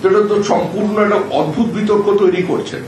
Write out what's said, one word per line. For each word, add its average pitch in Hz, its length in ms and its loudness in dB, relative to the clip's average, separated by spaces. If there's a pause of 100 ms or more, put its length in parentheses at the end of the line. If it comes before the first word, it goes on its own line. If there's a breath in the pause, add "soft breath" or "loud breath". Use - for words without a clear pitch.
এটা 202 260 4
তো 208 140 0
সম্পূর্ণ 208 600 0
একটা 202 320 0
অদ্ভুত 156 320 0
বিতর্ক 208 520 0
তৈরি 180 280 2
করছেন। - 400 -4